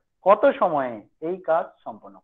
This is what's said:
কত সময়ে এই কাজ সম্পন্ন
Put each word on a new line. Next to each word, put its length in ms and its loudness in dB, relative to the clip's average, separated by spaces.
কত 160 4
সময়ে 340 -2
এই 80 -6
কাজ 160 0
সম্পন্ন 400 -18